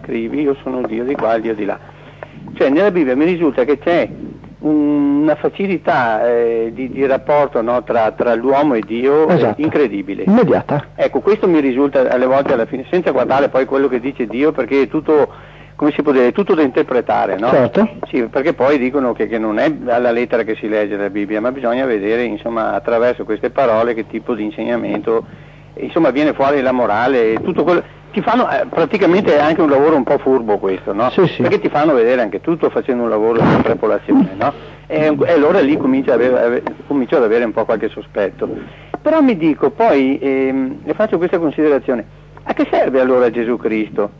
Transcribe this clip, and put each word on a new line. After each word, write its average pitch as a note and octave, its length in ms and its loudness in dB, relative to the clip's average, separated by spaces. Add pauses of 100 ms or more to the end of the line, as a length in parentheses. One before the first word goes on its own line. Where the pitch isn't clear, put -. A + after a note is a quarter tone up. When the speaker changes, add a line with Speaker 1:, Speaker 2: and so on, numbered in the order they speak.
Speaker 1:
scrivi, B2 400 -6
io C#3 220 0
sono C3 140 -6
un B2+ 100 -4
Dio A2+ 160 -6
di C3 120 -4
qua, A#2 200 0
il A2+ 60 -2
Dio A2+ 140 -4
di G#2 100 -6
là." G2 120 -6 (760)
Cioè, D3 140 2
nella F#3 220 2
Bibbia D3 240 0
mi D3 100 2
risulta E3 400 0
che D3 140 0
c'è E3 280 0 (520)
un-, D3 640 2
una D#3 120 2
facilità, D3 920 0
eh, A#2 460 0
di, B2+ 180 -8
di C3+ 140 -2
rapporto, C3+ 560 0
no, A#2 220 -2
tra, A2+ 280 0
tra A#2+ 240 0
l'uomo C3+ 400 2
e A2 60 0
Dio, D3 460 2
eh, F#3 60 2
Speaker 2:
Esatto. B2+ 280 0
Speaker 1:
incredibile. G2+ 640 -2
Speaker 2:
Immediata. C#3 600 0 (100)
Speaker 1:
Ecco, C3+ 260 -2
questo G#3+ 260 2
mi E3 120 4
risulta C#3 500 2
alle B2+ 160 2
volte C#3 280 2
alla A2+ 120 0
fine, C3 240 -8
senza F3 220 0
guardare C3 380 2
poi C3+ 160 0
quello C3+ 220 0
che B2+ 120 -2
dice B2+ 280 -6
Dio, C3 240 0
perché C3+ 320 0
è A#2+ 40 0
tutto, D3+ 420 2 (460)
come D3 180 0
si - 80 -2
può D3 100 0
dire, B2+ 160 4
è A#2+ 40 2
tutto G3+ 220 0
da D#3+ 80 2
interpretare, A2+ 760 0
no? A#2 100 0
Speaker 2:
Certo. D#3 400 2 (200)
Speaker 1:
Sì, C3 140 -2
perché C#3 300 -2
poi C3+ 240 2
dicono B2+ 360 -2
che, G#2+ 140 -4
che A2+ 120 -4
non G#2+ 180 -2
è C#3 140 0 (160)
alla A#2+ 240 0
lettera A#2 320 -2
che G#2+ 120 -4
si A2+ 120 -8
legge G#2 300 -2
la G2+ 120 -4
Bibbia, G#2 320 -4
ma B2 100 -2
bisogna C3 340 -2
vedere, A2 380 0
insomma, A2 500 -4
attraverso A#2 500 0
queste A2 260 -4
parole A#2 440 2
che A2 140 -6
tipo A#2 280 -8
di G#2+ 80 -6
insegnamento, A2 840 -4 (500)
insomma, - 360 -2
viene C#3+ 220 0
fuori C#3 280 0
la B2+ 100 0
morale A#2+ 600 0
e A2 80 -2
tutto - 220 -2
quello. F3 200 2 (300)
Ti G#3 80 -4
fanno, A#3 260 0
eh, - 220 -2
praticamente E3+ 640 2
è D3 60 4
anche D3+ 200 2
un D3+ 100 2
lavoro D3 240 4
un C3 80 2
po' C#3+ 160 0
furbo A#2 400 0
questo, G2 340 -4
no? A2+ 160 0
Speaker 2:
Sì, F#3 160 2
sì. - 160 -2
Speaker 1:
Perché B2+ 180 2
ti - 100 -2
fanno D3+ 260 2
vedere B2 260 4
anche G2+ 200 -4
tutto D#3 280 0
facendo B2 320 -2
un A#2 80 -2
lavoro A2 300 2
di - 160 4
interpolazione, A2+ 840 0
no? B2+ 160 -2 (320)
E, D#3 340 0
e C3+ 120 2
allora E3+ 300 4
lì C#3+ 160 2
comincio C3+ 360 0
ad A2+ 80 2
avere, B2 220 2
ave-, A#2+ 200 0 (220)
comincio C3 320 0
ad B2+ 60 4
avere A#2 200 2
un A2 100 -4
po' A2+ 120 -2
qualche A2 240 -2
sospetto. G#2 580 -6 (540)
Però D#4+ 220 2
mi B3+ 120 2
dico, D3+ 360 0
poi, C#3+ 500 2
ehm, C3 600 -2
le D3+ 100 -6
faccio G#3 240 0
questa E3+ 220 0
considerazione, C#3 680 0 (380)
a - 100 -6
che - 160 0
serve C3 320 2
allora B2+ 300 4
Gesù A#2 260 -2
Cristo G#2+ 640 -4